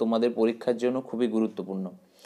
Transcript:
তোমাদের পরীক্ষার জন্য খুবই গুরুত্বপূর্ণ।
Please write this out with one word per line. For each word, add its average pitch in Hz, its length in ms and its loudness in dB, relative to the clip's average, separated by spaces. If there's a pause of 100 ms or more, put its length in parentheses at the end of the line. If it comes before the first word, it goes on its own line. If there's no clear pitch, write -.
তোমাদের 113 260 2 (100)
পরীক্ষার 113 380 2
জন্য 123 200 0 (120)
খুবই 120 260 0
গুরুত্বপূর্ণ। 98 500 -2 (400)